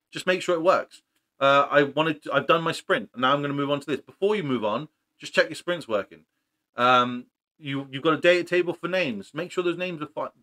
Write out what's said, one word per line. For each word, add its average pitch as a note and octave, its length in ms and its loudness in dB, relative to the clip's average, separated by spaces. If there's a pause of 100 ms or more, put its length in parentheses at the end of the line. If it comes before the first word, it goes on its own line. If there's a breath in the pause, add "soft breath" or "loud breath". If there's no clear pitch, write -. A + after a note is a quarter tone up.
(100)
Just - 160 -12
make F#3 160 0
sure F3+ 120 0
it D#3+ 80 0
works. E3 400 2 (360)
Uh, C#3 320 6
I C#3+ 140 6
wanted D3+ 400 -2
to, A#2+ 100 -4
I've C#3+ 120 0
done E3 160 4
my E3 100 -2
sprint, D3 420 -4
and A#2+ 80 -6
now C3 100 4
I'm C#3+ 80 2
gonna C#3+ 140 -4
move C#3+ 160 -2
on C#3+ 100 -2
to C#3+ 60 -14
this. C#3 140 -4
Before G#3+ 360 -2
you G3 60 -4
move C3 200 -2
on, A2+ 260 -4 (300)
just - 140 -16
check E3+ 160 2
your D#3 80 -12
sprint's F3 320 -8
working. G2 360 -4 (520)
Um, B2 500 2 (320)
you, C#3 320 -8
you've C3+ 120 -10
got D#3+ 120 2
a C#3+ 60 -4
data F3 240 4
table F3 300 -2
for - 140 -8
names. D3 440 -4
Make E3+ 180 -8
sure F3+ 140 -4
those E3+ 140 -4
names F3+ 240 -8
are D#3 40 -6
fi-, C#3+ 220 -10 (140)